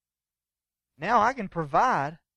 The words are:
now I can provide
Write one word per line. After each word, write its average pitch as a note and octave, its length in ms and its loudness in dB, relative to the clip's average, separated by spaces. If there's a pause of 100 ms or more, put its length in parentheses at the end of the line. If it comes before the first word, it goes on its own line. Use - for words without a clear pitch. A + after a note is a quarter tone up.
(1000)
now G#3 240 0
I A#3 100 2
can A3 160 -8
provide E3 680 0 (180)